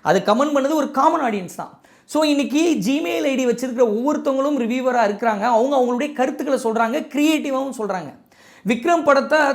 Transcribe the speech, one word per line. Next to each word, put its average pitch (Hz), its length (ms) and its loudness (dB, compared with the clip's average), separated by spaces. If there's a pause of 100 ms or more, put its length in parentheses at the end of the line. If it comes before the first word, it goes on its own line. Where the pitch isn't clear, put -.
அது 180 240 2
கமெண்ட் 277 320 2
பண்ணது 277 160 0
ஒரு 294 180 0
காமன் 285 420 2
ஆடியன்ஸ் 185 220 -8
தான். - 240 -14 (260)
So 302 180 0
இன்னைக்கு 294 640 2
Gmail 330 380 -2
ஐ 269 120 0
டி 254 100 0
வச்சிருக்கிற 240 380 0
ஒவ்வொருத்தவங்களும் 269 760 0
ரிவ்யூவரா 247 480 0
இருக்கிறாங்க. 208 340 -2
அவங்க 240 340 2
அவங்களுடைய 254 380 0
கருத்துக்களை 269 500 -2
சொல்றாங்க, 226 440 -2
கிரியேட்டிவாவும் 277 680 -2
சொல்றாங்க. 185 360 -6 (540)
விக்ரம் 262 360 2
படத்தை 285 360 4 (160)